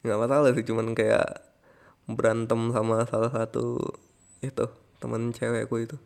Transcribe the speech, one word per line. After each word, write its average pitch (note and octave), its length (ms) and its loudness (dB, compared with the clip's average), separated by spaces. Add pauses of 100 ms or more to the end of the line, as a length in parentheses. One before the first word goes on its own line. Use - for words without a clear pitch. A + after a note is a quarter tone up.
Nggak G#2+ 160 0
masalah C#3 320 4
sih, A#2+ 160 0
cuman A2+ 300 -2
kayak - 500 2 (640)
berantem A#2 640 0
sama A2+ 320 2
salah A#2 240 0
satu A#2+ 480 -2 (600)
itu, C3 260 -4 (380)
temen A#2 320 -4
cewekku A#2 480 -4
itu. A2+ 220 -10